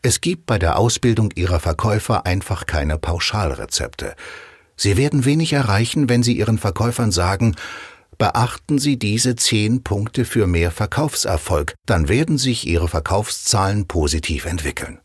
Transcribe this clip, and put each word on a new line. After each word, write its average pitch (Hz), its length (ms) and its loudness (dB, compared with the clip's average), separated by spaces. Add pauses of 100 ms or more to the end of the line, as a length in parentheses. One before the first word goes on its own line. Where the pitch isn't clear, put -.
Es - 180 0
gibt 175 280 -4
bei 110 100 2
der 85 220 2
Ausbildung 110 560 2
ihrer 87 240 0
Verkäufer 104 640 0
einfach 92 400 -2
keine 76 320 -2
Pauschalrezepte. - 1160 -4 (600)
Sie 101 220 2
werden 143 260 2
wenig 156 300 2
erreichen, 117 560 2
wenn 120 140 4
Sie 120 120 2
Ihren 110 220 2
Verkäufern 110 540 0
sagen: 92 440 2 (640)
„Beachten 120 600 0
Sie 143 180 0
diese 117 380 0
zehn 113 480 0
Punkte 110 420 -2
für 107 220 0
mehr 85 240 2
Verkaufserfolg, - 1040 -2 (100)
dann 80 240 2
werden 147 300 2
sich 127 260 -2
Ihre 82 220 2
Verkaufszahlen 98 1000 0
positiv 78 580 -2
entwickeln.“ 78 600 -6